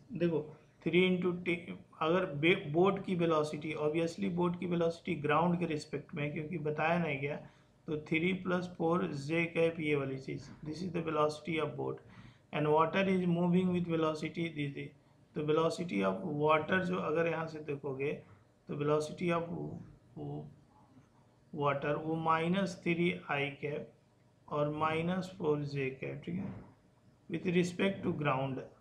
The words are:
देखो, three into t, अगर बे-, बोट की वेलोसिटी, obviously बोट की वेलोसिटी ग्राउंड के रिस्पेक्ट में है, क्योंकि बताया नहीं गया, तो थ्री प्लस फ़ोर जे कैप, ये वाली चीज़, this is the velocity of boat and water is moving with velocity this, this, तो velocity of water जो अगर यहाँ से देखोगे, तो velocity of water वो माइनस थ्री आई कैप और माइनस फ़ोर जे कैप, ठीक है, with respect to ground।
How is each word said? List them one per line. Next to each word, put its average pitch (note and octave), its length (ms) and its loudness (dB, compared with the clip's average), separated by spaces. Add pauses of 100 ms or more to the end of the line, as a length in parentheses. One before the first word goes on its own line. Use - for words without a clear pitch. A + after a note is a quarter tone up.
(140)
देखो, E3 260 2 (440)
three F3 260 4
into F3+ 240 2 (120)
t, E3+ 100 0 (460)
अगर F3 240 4 (160)
बे-, E3 320 4
बोट F#3 320 4
की F#3+ 100 -2
वेलोसिटी, D#3 580 0 (120)
obviously E3 500 0
बोट F3 240 0
की F#3 60 -4
वेलोसिटी E3+ 560 0
ग्राउंड E3 380 4
के E3+ 60 0
रिस्पेक्ट D3+ 500 -6
में D3 80 -4
है, D3 60 -2
क्योंकि D3+ 280 -6
बताया D3+ 420 0
नहीं D3 200 0
गया, C#3+ 160 -4 (520)
तो D#3 100 -2 (100)
थ्री E3+ 260 2 (100)
प्लस F3+ 240 -2 (100)
फ़ोर E3+ 280 2 (200)
जे E3 180 0 (100)
कैप, E3 260 2
ये D3+ 160 0
वाली C3+ 220 -2
चीज़, C#3 320 -10 (160)
this D3+ 200 -8
is F3 100 -6
the E3 80 -2
velocity D#3 560 0
of C#3 180 -2
boat C3 220 -4 (540)
and D3+ 180 2
water D#3+ 380 6
is F#3 180 2
moving F3 460 4
with F3 140 0
velocity D#3+ 680 0
this, C#3+ 200 -4
this, C#3+ 140 -10 (460)
तो D3+ 100 -2
velocity E3 640 2
of - 160 -2 (160)
water D#3 440 4
जो F3+ 120 0 (140)
अगर E3 160 2
यहाँ D#3+ 200 -2
से D#3 120 -10 (100)
देखोगे, C#3 420 -2 (580)
तो D3+ 140 -6
velocity D3+ 540 0
of E3 100 -4 (2000)
water C#3+ 500 2
वो D#3+ 120 -2
माइनस E3 680 2
थ्री F3 280 2 (200)
आई C#3+ 180 0 (120)
कैप - 300 -6 (560)
और D3 280 0
माइनस E3 640 0
फ़ोर D3+ 220 2 (120)
जे C#3 180 -2 (120)
कैप, C#3 240 -8
ठीक F3 100 -4
है, - 180 -6 (760)
with E3+ 160 -4 (100)
respect G3 500 2
to F#3 160 0
ground। C3+ 400 0 (200)